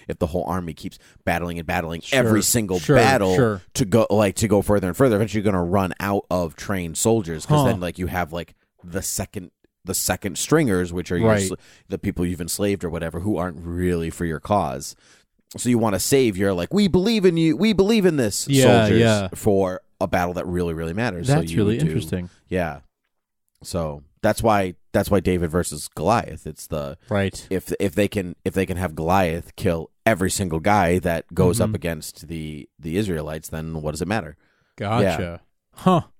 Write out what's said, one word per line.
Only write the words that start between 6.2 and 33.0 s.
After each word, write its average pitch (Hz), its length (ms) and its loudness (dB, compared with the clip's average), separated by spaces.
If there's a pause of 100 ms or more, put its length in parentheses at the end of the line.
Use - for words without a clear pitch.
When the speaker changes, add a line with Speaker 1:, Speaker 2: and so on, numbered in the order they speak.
Speaker 1:
of 87 280 -2
trained 87 400 -6
soldiers 85 480 0
'cause 151 160 4
Speaker 2:
Huh. 131 100 2
Speaker 1:
then, 104 80 -2
like, 87 180 -6
you 90 100 -4
have, 85 260 -4
like, 85 200 -8 (300)
the 90 180 -8
second, - 500 -8 (320)
the 92 120 -6
second 90 420 -4
stringers, 95 560 2
which 90 180 -6
are 90 60 0
your 113 120 4
Speaker 2:
Right. 104 180 4
Speaker 1:
sl-, 90 80 -4 (340)
the 98 80 -6
people 90 260 -2
you've 87 160 -2
enslaved 98 440 -2
or 87 80 -4
whatever, 82 300 -6
who 101 160 -2
aren't 85 280 -4
really 85 460 -2
for 87 140 -4
your 80 140 -4
cause. 76 560 -2 (640)
So - 120 -2
you 120 100 4
wanna 104 200 2
save 113 380 2
your, 98 160 0
like, 87 180 -4
"We 208 160 2
believe 185 380 2
in 175 100 6
you, 160 220 4
we 214 160 2
believe 196 320 4
in 170 100 4
this," 117 320 0
Speaker 2:
Yeah, 135 160 4 (180)
Speaker 1:
soldiers 107 180 4
Speaker 2:
yeah. 107 340 4
Speaker 1:
for 95 480 0 (180)
a 98 80 0
battle 90 280 0
that 87 100 -4
really, 87 300 -2
really 82 180 -4
matters. 101 320 -4
So 131 80 2
Speaker 2:
That's 82 180 0
Speaker 1:
you 82 60 -2
Speaker 2:
really 107 200 2
Speaker 1:
would 147 80 0
do - 20 0
Speaker 2:
interesting. 92 420 -4 (180)
Speaker 1:
Yeah. 82 340 -4 (840)
So 76 400 -6 (180)
that's 107 220 0
why, 101 320 2 (160)
that's 101 180 0
why 101 100 2
David 87 300 0
versus 78 460 -4
Goliath. 87 500 -2
It's - 220 -14
the 71 320 -8 (100)
Speaker 2:
Right. 98 400 -4
Speaker 1:
if, 90 300 -4
if 101 160 -2
they 101 120 2
can, 90 280 -6 (100)
if 95 80 -4
they 92 140 0
can 90 100 -6
have 90 160 -4
Goliath 85 600 0
kill 85 340 -2 (160)
every 95 240 2
single 82 300 -2
guy 92 400 4
that 85 340 -4
goes 87 240 4
Speaker 2:
Mm-hmm. 92 140 0
Speaker 1:
up - 40 -4
against 78 520 -8
the, 78 500 -10
the 82 200 -6
Israelites, 80 520 -4